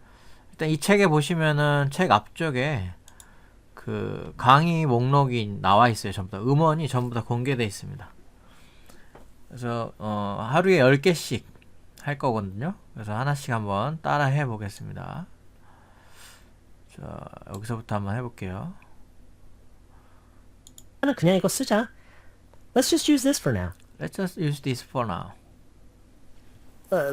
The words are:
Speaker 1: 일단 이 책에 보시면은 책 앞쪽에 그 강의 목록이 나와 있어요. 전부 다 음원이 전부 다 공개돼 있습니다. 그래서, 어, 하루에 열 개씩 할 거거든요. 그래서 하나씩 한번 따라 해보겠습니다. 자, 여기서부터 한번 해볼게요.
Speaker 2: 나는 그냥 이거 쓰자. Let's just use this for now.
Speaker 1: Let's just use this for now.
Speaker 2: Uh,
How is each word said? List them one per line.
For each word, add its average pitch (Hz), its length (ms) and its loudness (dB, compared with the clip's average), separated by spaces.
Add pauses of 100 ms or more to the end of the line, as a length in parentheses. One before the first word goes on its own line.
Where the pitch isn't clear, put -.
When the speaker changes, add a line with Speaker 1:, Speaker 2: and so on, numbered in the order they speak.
(520)
Speaker 1:
일단 156 180 -4
이 156 80 2
책에 202 300 4
보시면은 147 840 2
책 180 200 2
앞쪽에 123 840 0 (800)
그 104 640 -8
강의 160 480 6
목록이 120 760 2
나와 101 280 6
있어요. 104 240 -4
전부 95 180 -8
다 95 80 -8
음원이 151 480 2
전부 123 280 -4
다 113 80 -4
공개돼 120 400 -2
있습니다. 95 440 -8 (1400)
그래서, 117 500 -6
어, 104 520 -4
하루에 180 300 4
열 135 220 6
개씩 156 460 -2 (540)
할 143 160 -6
거거든요. 110 580 -4 (180)
그래서 107 240 -8
하나씩 139 360 -4
한번 107 480 -2
따라 143 240 0
해보겠습니다. 107 1040 -4 (1700)
자, - 300 -14 (300)
여기서부터 110 400 -6
한번 101 220 -4
해볼게요. 123 560 -8 (2250)
Speaker 2:
나는 277 140 2
그냥 180 200 4
이거 185 120 2
쓰자. 233 420 0 (840)
Let's 262 160 4
just 302 220 2
use 269 120 4
this 277 160 2
for 120 180 0
now. 90 160 -4 (260)
Speaker 1:
Let's 156 160 -10
just 185 240 -4
use 147 220 -2
this 123 220 -4
for 123 220 -4
now. 90 280 -8 (1600)
Speaker 2:
Uh, 147 220 2